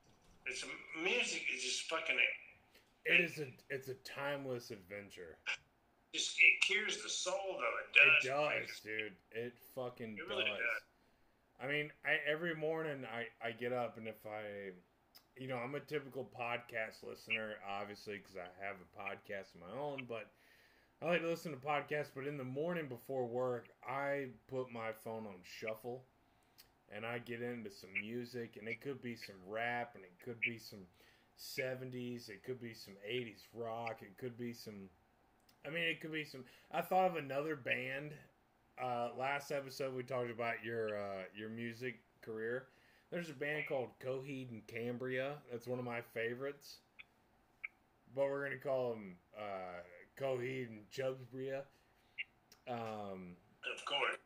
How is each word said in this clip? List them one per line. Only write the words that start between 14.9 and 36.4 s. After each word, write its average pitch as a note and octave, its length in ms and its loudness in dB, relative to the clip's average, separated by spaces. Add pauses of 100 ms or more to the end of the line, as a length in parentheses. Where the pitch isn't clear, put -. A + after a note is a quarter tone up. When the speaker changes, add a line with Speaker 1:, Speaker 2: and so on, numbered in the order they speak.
Speaker 2:
you C3 100 -8
know, B2+ 100 0
I'm B2+ 180 -2
a C#3+ 40 -2
typical C3+ 500 -4 (100)
podcast A#2 680 -2
listener, G#2+ 480 -2 (120)
obviously, G2+ 520 -4
'cause F#2+ 180 -16
I F2+ 280 -6
have G2+ 100 -2
a F2+ 240 -14
podcast G2 560 -6
of F2 60 -16
my G2 180 -6
own, C#3 280 -4
but A2+ 200 -4 (760)
I C#3+ 40 -2
like E3 160 6
to E3 60 0
listen E3 240 0
to C3+ 60 -6
podcasts, C#3+ 580 2
but C3+ 120 -4
in D3 100 -2
the C3 60 -2
morning D3+ 440 0
before B2+ 380 -2
work, A#2+ 420 2 (200)
I C#3 400 2 (200)
put B2+ 240 -2
my A2+ 200 -2 (120)
phone A2 240 -4
on F#2+ 160 -8
shuffle, A#2+ 600 -4 (880)
and G#2+ 140 -6
I A#2+ 140 0
get A#2+ 220 -4
into A#2+ 300 -4
some F#2+ 280 -14
music, A#2 580 -4
and G#2+ 100 -8
it A2+ 140 -4
could C#3 200 -6
be A#2+ 140 -4
some G2+ 200 -12 (120)
rap, A#2+ 480 0
and G2 80 -16
it F2+ 100 -18 (100)
could A#2 180 -6
be A#2 160 0
some G2+ 280 -12 (500)
seventies, B2+ 920 -4
it G2 140 -12
could B2+ 180 -4
be A#2 120 -8
some G2+ 220 -14 (100)
eighties A2+ 480 -4
rock, A2+ 480 -4
it G2+ 160 -14
could A#2+ 220 -6
be A#2+ 140 -2
some, G2+ 360 -12 (760)
I C#3+ 40 -8
mean, E3+ 140 0
it D#3+ 180 2
could D#3+ 100 -6
be D#3 120 0
some, C3+ 220 -12 (260)